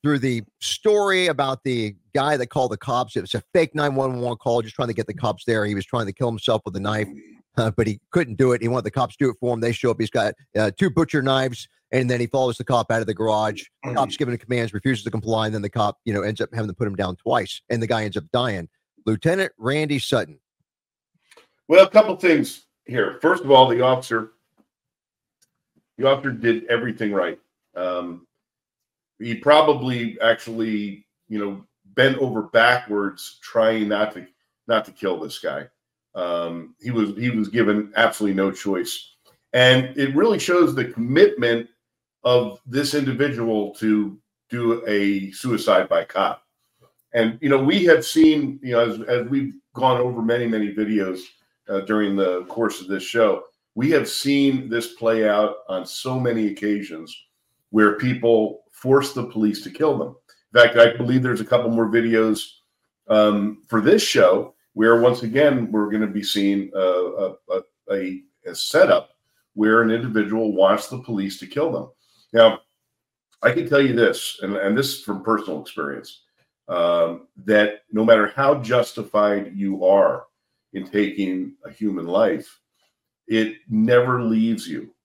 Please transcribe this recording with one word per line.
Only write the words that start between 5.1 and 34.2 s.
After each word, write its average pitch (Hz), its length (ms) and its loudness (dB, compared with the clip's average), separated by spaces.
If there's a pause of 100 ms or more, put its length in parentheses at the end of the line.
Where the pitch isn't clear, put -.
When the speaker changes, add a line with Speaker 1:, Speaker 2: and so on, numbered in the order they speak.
Speaker 1:
cops 107 300 -6
there. 110 220 -2
He 104 80 -4
was 95 100 -6
trying 117 220 -6
to 98 60 -10
kill 123 160 -6
himself 110 360 -4
with 95 120 -10
a 95 40 -6
knife, 107 280 -4 (480)
uh, 110 160 -2
but 113 140 -2
he 104 120 -6 (120)
couldn't 131 260 -2
do 127 160 2
it. 120 100 -2
He 117 60 -4
wanted 120 160 -4
the - 80 -6
cops 123 240 -4
to 143 80 -2
do 127 60 0
it 107 100 -12
for 123 120 -4
him. 117 80 -4
They 120 120 -2
show 117 180 -2
up. 113 80 -4
He's 110 120 -4
got, 104 240 -2 (220)
uh, 107 220 0
two 190 100 0
butcher 151 320 -2
knives, 131 460 -2 (240)
and 127 180 0
then 123 120 -2
he 120 80 -2
follows 131 300 -2
the 127 60 -10
cop 120 280 0
out 113 80 0
of 107 80 -4
the 107 60 -4
garage. 107 500 -2 (200)
Speaker 2:
Mm-hmm. 123 120 -8
Speaker 1:
Cop's 135 200 -4
giving 123 180 -4
him 117 40 -8
commands, 117 340 -4
refuses 107 300 -4
to 113 80 -8
comply, 110 360 -2
and 107 80 -4
then 104 80 -6
the 101 80 -6
cop, 104 340 -2
you 110 100 -4
know, 101 80 -2
ends 104 180 -6
up 107 140 -6
having 110 140 -6
to 92 60 -10
put 117 120 -4
him 98 80 -6
down 92 220 -6
twice, 117 520 -4
and 117 140 -4
the 110 60 -6
guy 110 160 -2
ends 101 120 -8
up 78 160 -8
dying. 110 360 -4 (360)
Lieutenant 165 540 -2
Randy 147 400 -4
Sutton. 85 400 -4 (1300)
Speaker 2:
Well, 185 180 8
a 190 60 2
couple 208 240 6
things 160 520 0 (180)
here. 120 360 -4
First 175 220 2
of 139 80 -2
all, 131 160 10
the 120 140 0
officer, 123 520 0 (1700)
the 131 100 2
officer 135 220 0
did 113 360 -2
everything 117 460 -2
right. 90 280 -2 (340)
Um, 90 540 -8 (880)
he 117 160 -8
probably 127 840 2
actually, 110 840 -4 (220)
you 107 100 -8
know, 98 260 -8 (300)
bent 135 240 2
over 117 240 -4
backwards 107 1000 0
trying 110 460 0
not 104 260 -2
to, - 120 -16 (400)